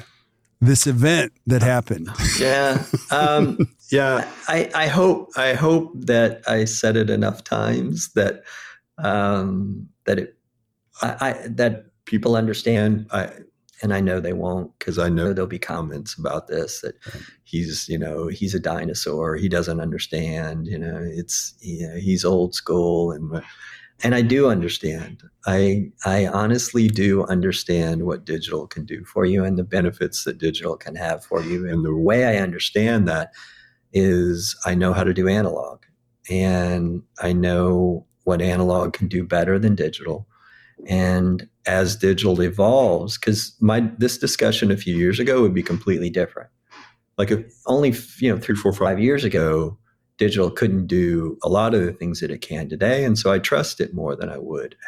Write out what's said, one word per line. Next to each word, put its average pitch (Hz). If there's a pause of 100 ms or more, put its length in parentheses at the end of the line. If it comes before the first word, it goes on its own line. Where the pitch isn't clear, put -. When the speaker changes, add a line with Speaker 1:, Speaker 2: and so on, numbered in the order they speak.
(600)
Speaker 1:
this 127
event 139 (140)
that 120
happened? 117 (300)
Speaker 2:
Yeah. 135 (260)
Um, 147 (220)
Speaker 1:
<laughs> -
Speaker 2:
yeah. 135 (180)
I, 165
I 160
hope, 180
I 131
hope 160 (120)
that 117
I 110
said 110
it 107
enough 104
times 117
that, 101 (560)
um, 101 (180)
that 101
it, 98 (640)
I, - (120)
I, 135
that 117 (180)
people 110
understand. 107
I, 98 (540)
and 104
I 98
know 92
they 87
won't, 90
'cause 85
I 87
know 85
there'll 92
be 90
comments 76
about 76
this, 80
that - (100)
Speaker 1:
Right. - (200)
Speaker 2:
he's, 82
you 82
know, 80
he's 95
a 123
dinosaur. 80
He 87
doesn't 85
understand, 80
you 85
know, 82
it's, 85
you 85
know, 80
he's 92
old 90
school. 85
And, 78 (580)
and 120
I 123
do 127
understand. 85 (240)
I, 98 (140)
I 98
honestly 110
do 98
understand 87
what 85
digital 78
can 78
do 73
for 98
you 95
and 92
the 90
benefits 90
that -
digital 80
can 76
have 82
for 85
you. 87
And 82
the 78
way 87
I 107
understand 104
that 80 (640)
is 90 (100)
I 92
know 90
how 92
to 92
do 92
analog, 85 (460)
and 90 (180)
I 90
know 90 (180)
what 87
analog 90
can 92
do 90
better 87
than 107
digital. 82 (580)
And 92 (180)
as 92
digital 92
evolves, 98
'cause -
my, 110
this 123
discussion 113
a 98
few 90
years 90
ago 127
would 101
be 90
completely 87
different. - (680)
Like, 104
if 107 (200)
only, 135 (240)
you 131
know, -
three, -
four, 101
five 95
years 139
ago, 80 (400)
digital 101
couldn't 95
do 85
a -
lot 107
of 98
the 87
things 85
that 73
it 71
can 78
today. 117
And 110
so 98
I 95
trust 147
it -
more 78
than 87
I 76
would - (120)